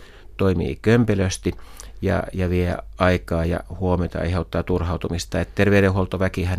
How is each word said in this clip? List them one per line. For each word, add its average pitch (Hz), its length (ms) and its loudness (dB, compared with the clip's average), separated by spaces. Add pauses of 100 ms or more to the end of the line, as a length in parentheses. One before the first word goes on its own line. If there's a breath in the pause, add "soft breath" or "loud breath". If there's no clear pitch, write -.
(360 soft breath)
toimii 85 460 0
kömpelösti 107 720 2 (500 loud breath)
ja, 90 200 0 (100)
ja 90 180 -2
vie 90 260 0 (220)
aikaa 87 460 2
ja 85 160 -2 (200)
huomiota, 90 380 0
aiheuttaa 85 440 -2
turhautumista. 85 760 -2
Et - 140 -6
terveydenhuoltoväkihän 95 1040 2